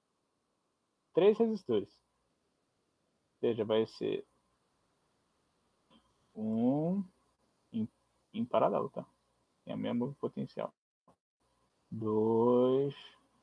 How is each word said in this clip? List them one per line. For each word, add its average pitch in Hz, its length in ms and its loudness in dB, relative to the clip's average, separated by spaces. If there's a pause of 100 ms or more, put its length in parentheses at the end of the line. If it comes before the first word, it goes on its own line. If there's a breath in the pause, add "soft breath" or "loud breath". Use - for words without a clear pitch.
(1120)
Três 202 240 4
resistores. 208 540 -2 (1400)
Ou - 80 -20
seja, 117 240 0
vai 110 220 0
ser 104 380 -6 (2000)
um 131 680 0 (680)
em, 226 160 -4 (440)
em 226 120 -6
paralelo, - 460 0
tá? - 140 -12 (600)
Tem - 100 -8
o 107 40 -8
mesmo 120 420 -4
potencial. - 520 -8 (1160)
Dois, 117 1040 2 (480)